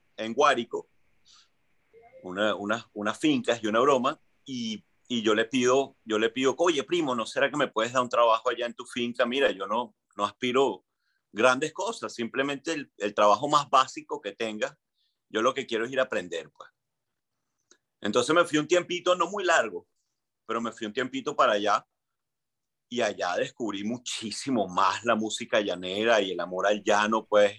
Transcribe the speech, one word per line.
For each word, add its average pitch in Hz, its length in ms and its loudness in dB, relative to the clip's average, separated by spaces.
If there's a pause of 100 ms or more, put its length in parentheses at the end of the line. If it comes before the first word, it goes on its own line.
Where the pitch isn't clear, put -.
(160)
en 110 180 -6
Guárico, 131 560 0 (1300)
una, 95 320 -2
unas, 104 380 -6
unas 104 260 -6
fincas 120 440 0
y 110 40 -4
una 107 120 2
broma, 135 400 2 (260)
y, 113 400 -8 (220)
y 120 140 -2
yo 107 140 2
le 113 100 2
pido, 131 600 2
yo 107 140 -2
le 113 100 2
pido, 131 300 0
"Oye, 165 240 2
primo, 156 320 -2
¿no 110 100 -2
será 139 240 0
que 147 80 -6
me 135 100 0
puedes 113 240 -2
dar 127 120 2
un 120 60 -4
trabajo 117 400 4
allá 120 180 -4
en 117 60 -10
tu 123 120 -14
finca? 120 400 -2
Mira, 123 260 2
yo 95 160 -8
no, 113 280 -4 (200)
no 101 80 -2
aspiro 123 640 0 (460)
grandes 127 420 2
cosas, 117 400 -8
simplemente 135 600 -4
el, 143 240 -8
el 101 160 -4
trabajo 117 360 4
más 147 200 2
básico 139 520 0
que 101 120 -8
tenga, 113 440 -6 (500)
yo 107 140 -2
lo 127 120 2
que 127 120 -6
quiero 113 200 -2
es 127 60 -8
ir 131 80 -2
a 131 40 2
aprender, 90 480 -6
pues". - 180 -20 (1300)
Entonces 123 320 0
me 170 120 6
fui 156 140 0
un 147 80 -4
tiempito, 180 480 0
no 170 140 -2
muy 202 140 -6
largo, 123 440 0 (580)
pero 110 160 -4
me 113 100 -6
fui 110 160 -10
un 104 60 -8
tiempito 131 420 -6
para 127 180 4
allá, 104 320 0 (1080)
y 120 100 -4
allá 92 340 -2
descubrí 101 480 -6
muchísimo 117 840 -4
más 92 380 0
la 120 80 2
música 110 480 -2
llanera 101 600 0
y 95 100 -4
el 87 80 -4
amor 92 260 -4
al 104 180 2
llano, 107 400 2
pues, 104 360 6